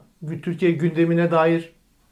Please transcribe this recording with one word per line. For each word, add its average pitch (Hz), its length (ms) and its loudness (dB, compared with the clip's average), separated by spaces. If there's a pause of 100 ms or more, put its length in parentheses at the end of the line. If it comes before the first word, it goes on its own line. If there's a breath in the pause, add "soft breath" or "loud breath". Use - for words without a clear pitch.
(240)
Gü-, 165 180 -10
Türkiye 175 280 -2
gündemine 165 600 0
dair. 165 440 0 (380)